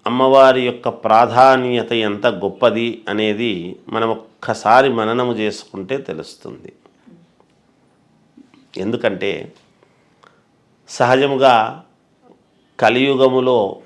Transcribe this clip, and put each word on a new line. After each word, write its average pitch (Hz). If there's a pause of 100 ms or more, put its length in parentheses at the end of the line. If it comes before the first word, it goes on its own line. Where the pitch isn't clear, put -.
అమ్మవారి 131
యొక్క 123
ప్రాధాన్యత 120
ఎంత 107
గొప్పది 110
అనేది 104 (120)
మనం 113
ఒక్కసారి 113
మననము 117
చేసుకుంటే 104
తెలుస్తుంది. - (2000)
ఎందుకంటే 98 (1400)
సహజముగా 131 (960)
కలియుగములో 127